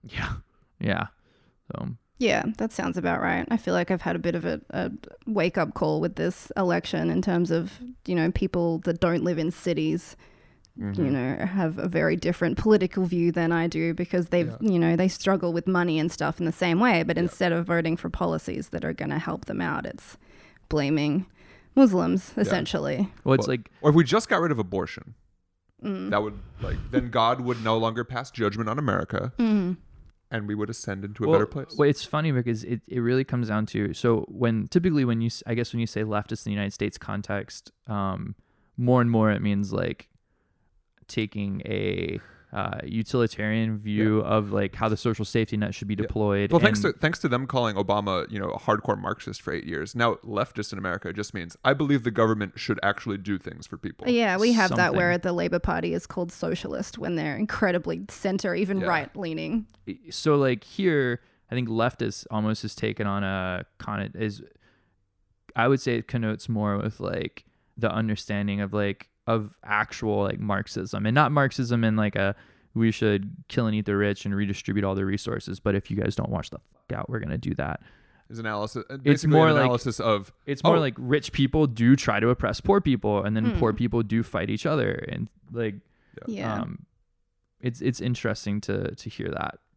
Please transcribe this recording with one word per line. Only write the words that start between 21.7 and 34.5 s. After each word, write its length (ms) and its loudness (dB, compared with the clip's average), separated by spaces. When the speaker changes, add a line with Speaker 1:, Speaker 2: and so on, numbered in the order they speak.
Speaker 2:
Muslims, 600 6
Speaker 3:
Yeah. 60 0
Speaker 2:
essentially. 680 0
Speaker 1:
Well, 120 6
it's 120 2
Speaker 3:
Well, 60 0
Speaker 1:
like 180 -6
Speaker 3:
or 100 8
if 40 6
we 80 10
just 240 2
got 140 2
rid 100 0
of 80 0
abortion, 540 -6
Speaker 2:
Mm. 280 -4
Speaker 3:
that 120 2
would, 180 -6
like, 160 -4
then 180 0
God 320 2
would 220 -2
no 140 4
longer 260 0
pass 260 -8
judgment 380 0
on 100 -2
America, 640 0
Speaker 2:
Mm. 380 2
Speaker 3:
and 160 -4
we 100 -2
would 140 -2
ascend 360 -6
into 180 -6
a 60 2
Speaker 1:
Well, 100 6
Speaker 3:
better 60 4
place. 320 -10
Speaker 1:
well, 100 6
it's 160 2
funny 300 0
because 320 0
it, 200 -4
it 140 -4
really 240 2
comes 240 -2
down 200 0
to, 260 -2
so 340 2
when, 400 0